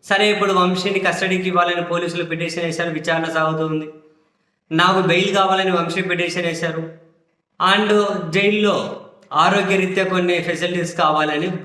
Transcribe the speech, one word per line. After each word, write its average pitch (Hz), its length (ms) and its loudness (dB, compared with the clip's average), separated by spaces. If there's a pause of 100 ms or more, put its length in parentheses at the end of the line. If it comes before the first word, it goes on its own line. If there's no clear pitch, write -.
సరే, 208 280 2
ఇప్పుడు 196 220 0
వంశీని 185 460 2
కస్టడీకి 185 480 0
ఇవ్వాలని 175 360 2
పోలీసులు 170 400 -4
పిటిషన్ 165 420 -4
వేశారు, 165 240 -4
విచారణ 160 440 -2
సాగుతూ 160 320 0
ఉంది. 156 220 -4 (840)
నాకు 185 300 4
బెయిల్ 180 340 2
కావాలని 190 360 2
వంశీ 170 300 -2
పిటిషన్ 175 440 -2
వేశారు. 165 380 -4 (880)
And 208 200 2 (400)
జైల్లో 202 720 0 (300)
ఆరోగ్యరీత్యా 190 720 2
కొన్ని 180 380 2
ఫెసిలిటీస్ 170 560 -4
కావాలని 156 520 0 (160)